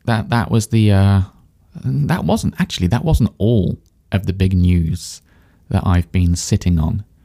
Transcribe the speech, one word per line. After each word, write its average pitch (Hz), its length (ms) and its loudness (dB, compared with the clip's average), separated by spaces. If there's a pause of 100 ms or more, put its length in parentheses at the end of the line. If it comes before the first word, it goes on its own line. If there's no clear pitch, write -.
That, 110 260 -2
that 117 200 -2
was 113 180 0
the, 107 220 2
uh, 98 320 4 (600)
that 143 400 -2
wasn't, - 360 -2
actually, 123 280 -2
that 120 160 -2
wasn't 160 340 2
all 101 400 0 (320)
of 98 160 -2
the 95 60 -2
big 95 200 0
news 87 720 0 (460)
that - 180 -2
I've 87 240 0
been 87 240 0
sitting 87 440 0
on, 85 260 -2 (200)